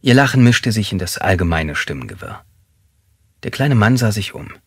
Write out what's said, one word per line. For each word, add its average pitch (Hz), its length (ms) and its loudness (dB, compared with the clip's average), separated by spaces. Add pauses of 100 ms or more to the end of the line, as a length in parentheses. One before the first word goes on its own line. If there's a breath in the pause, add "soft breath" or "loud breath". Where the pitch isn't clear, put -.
Ihr 127 140 4
Lachen 135 280 4
mischte 120 300 4
sich 107 180 -4
in 98 80 -4
das 90 200 -6
allgemeine 85 580 -2
Stimmengewirr. - 680 -10 (1000)
Der - 60 -6
kleine 139 240 0
Mann 113 220 4
sah 117 160 0
sich 101 220 -6
um. - 180 -16 (140)